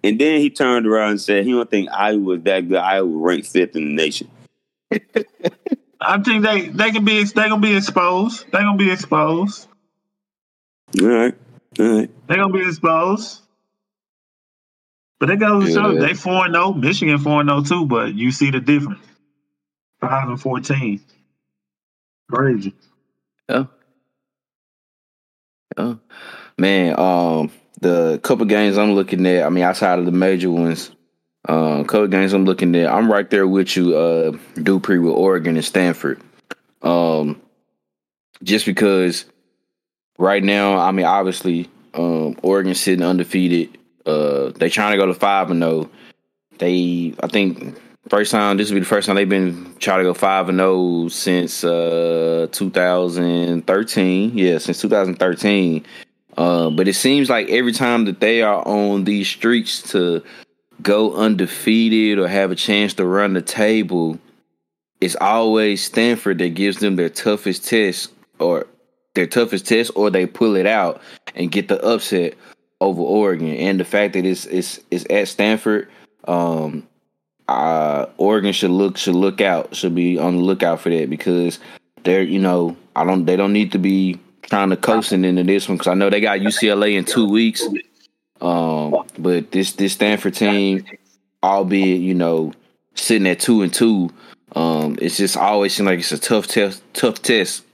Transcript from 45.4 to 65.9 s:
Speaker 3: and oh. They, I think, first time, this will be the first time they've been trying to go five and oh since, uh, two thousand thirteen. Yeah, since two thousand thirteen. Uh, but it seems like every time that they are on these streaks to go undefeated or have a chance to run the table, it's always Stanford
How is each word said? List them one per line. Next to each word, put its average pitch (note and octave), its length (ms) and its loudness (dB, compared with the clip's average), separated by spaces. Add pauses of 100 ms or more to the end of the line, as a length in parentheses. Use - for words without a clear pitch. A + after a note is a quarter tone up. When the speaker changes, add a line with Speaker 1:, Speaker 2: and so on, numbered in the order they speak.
Speaker 3:
and E2+ 140 0
oh. D#2+ 260 -2 (680)
They, F2 640 -2
I - 60 -6
think, - 520 -4 (300)
first G#2 220 0
time, G#2 260 2
this G#2 120 -2
will G2+ 60 -2
be G2 60 2
the F2+ 40 -4
first G2+ 200 0
time G2 100 0
they've G2 140 2
been F#2 500 -2
trying F#2+ 200 0
to F#2 40 2
go F2+ 100 2
five F#2+ 360 0
and F#2 100 0
oh F2+ 480 2
since, F2+ 560 -2
uh, E2+ 880 0
two F#2+ 200 -4
thousand F2 960 0
thirteen. G2+ 720 0
Yeah, F2+ 200 2
since - 240 -6
two G#2 80 -2
thousand F#2+ 260 2
thirteen. F#2 680 0 (520)
Uh, E2+ 320 2
but F2+ 180 0
it G2 60 0
seems C3+ 360 0
like A2+ 200 0
every A#2+ 240 0
time A#2+ 320 0
that F#2+ 160 -4
they A2+ 200 2
are G#2 240 0
on G2+ 380 0
these G2+ 240 -2
streaks - 540 -2
to F2 420 -2 (580)
go G#2 340 2
undefeated A2 1000 2
or F2+ 120 0
have G2 200 0
a F2+ 60 -4
chance G#2 380 0
to F#2+ 120 -2
run G2 280 0
the F2+ 80 0
table, F2+ 760 0 (840)
it's F2+ 180 -2
always G#2+ 640 2
Stanford A2+ 540 0